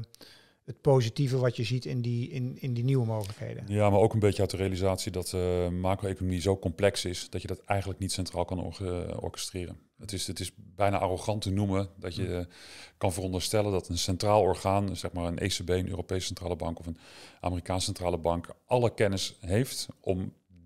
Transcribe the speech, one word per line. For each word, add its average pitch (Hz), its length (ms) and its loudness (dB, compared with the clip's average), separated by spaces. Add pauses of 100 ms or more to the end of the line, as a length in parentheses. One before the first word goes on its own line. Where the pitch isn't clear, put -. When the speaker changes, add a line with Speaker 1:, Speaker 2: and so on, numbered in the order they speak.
(640)
Speaker 1:
het - 160 -12
positieve 131 560 4
wat 127 180 2
je 120 80 -2
ziet 123 220 -2
in 131 160 -2
die, 120 280 -2
in, 127 300 -6
in 131 140 -4
die 117 100 -2
nieuwe 131 220 4
mogelijkheden? 110 640 -6
Speaker 2:
Ja, 104 220 6
maar 98 100 8
ook 107 140 6
een 110 60 4
beetje 101 220 4
uit 95 100 2
de 90 60 -4
realisatie 95 540 0
dat, 92 220 -6
eh, 90 360 2
macro-economie 92 720 0
zo 95 160 2
complex - 480 2
is - 240 -6
dat 92 120 -6
je - 60 -12
dat 92 180 -6
eigenlijk 98 340 -2
niet 95 120 -2
centraal 87 340 -2
kan 92 180 -4
orge-, 87 560 -6
orchestreren. 85 580 -8 (200)
Het - 160 -12
is, 92 140 -6
het 98 120 -8
is 92 160 -6
bijna 98 420 0
arrogant 101 440 -2
te 98 100 -2
noemen 98 380 0 (100)
dat 90 160 -8
je, 95 100 -2
Speaker 1:
Hmm. 87 140 -4
Speaker 2:
eh, 90 60 -6 (520)
kan 95 160 0
veronderstellen 95 580 -2
dat 92 180 -2
een 87 80 -2
centraal 104 440 4
orgaan, 95 540 2
zeg - 160 -8
maar 87 140 -4
een 85 180 -2
E 98 40 0
C 95 180 -2
B, 87 40 -6
een 92 200 2
Europese 92 360 -4
centrale 87 300 -4
bank 85 240 -6
of 85 60 -14
een 82 120 -8 (420)
Amerikaanse 90 460 -2
centrale 90 320 2
bank, 85 300 2 (180)
alle 120 280 4
kennis 98 460 2
heeft 104 480 0 (120)
om 95 340 -2 (320)